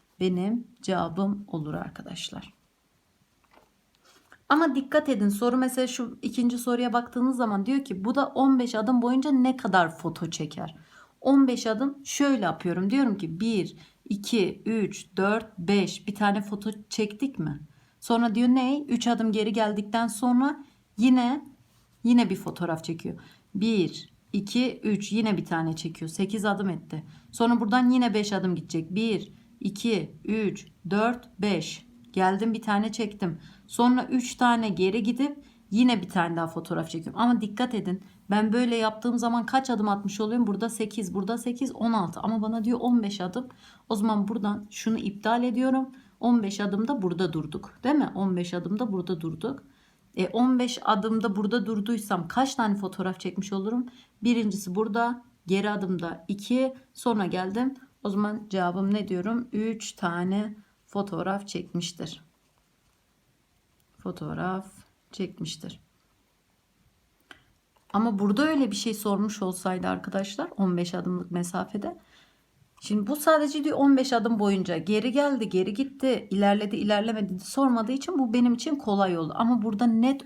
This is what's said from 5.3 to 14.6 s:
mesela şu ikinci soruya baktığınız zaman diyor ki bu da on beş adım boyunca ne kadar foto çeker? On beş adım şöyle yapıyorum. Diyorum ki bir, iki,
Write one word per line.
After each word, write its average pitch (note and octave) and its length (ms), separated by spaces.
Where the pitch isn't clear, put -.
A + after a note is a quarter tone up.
mesela B3+ 300
şu B3 360
ikinci A#3+ 360
soruya A#3+ 340
baktığınız A#3+ 440
zaman G#3 300
diyor C4+ 180
ki F#3+ 200
bu B3 100
da C4+ 120
on C4+ 320
beş A#3+ 160
adım A#3 280
boyunca C4 280
ne B3+ 260
kadar F3+ 400
foto E3 340
çeker? - 460
On C4+ 280
beş A#3+ 180
adım A#3+ 380
şöyle C4+ 400
yapıyorum. F3+ 460
Diyorum B3 260
ki E3 240
bir, A3 360
iki, G3+ 580